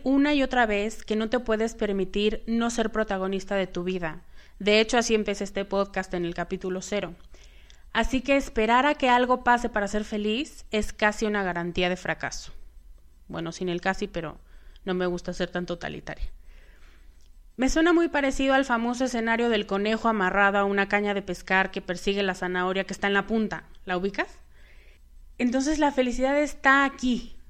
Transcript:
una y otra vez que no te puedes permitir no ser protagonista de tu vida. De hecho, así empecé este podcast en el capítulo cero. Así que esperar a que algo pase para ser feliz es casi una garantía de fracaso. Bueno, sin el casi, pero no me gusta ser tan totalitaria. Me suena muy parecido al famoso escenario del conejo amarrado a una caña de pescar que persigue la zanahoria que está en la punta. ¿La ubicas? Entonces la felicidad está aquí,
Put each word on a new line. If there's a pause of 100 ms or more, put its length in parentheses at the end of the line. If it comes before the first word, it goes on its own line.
una
y
otra
vez
que
no
te
puedes
permitir
no
ser
protagonista
de
tu
vida. (380)
De
hecho,
así
empecé
este
podcast
en
el
capítulo
cero. (800)
Así
que
esperar
a
que
algo
pase
para
ser
feliz
es
casi
una
garantía
de
fracaso. (800)
Bueno,
sin
el
casi,
pero (460)
no
me
gusta
ser
tan
totalitaria. (1300)
Me
suena
muy
parecido
al
famoso
escenario
del
conejo
amarrado
a
una
caña
de
pescar
que
persigue
la
zanahoria
que
está
en
la
punta. (220)
¿La
ubicas? (1000)
Entonces
la
felicidad
está
aquí, (120)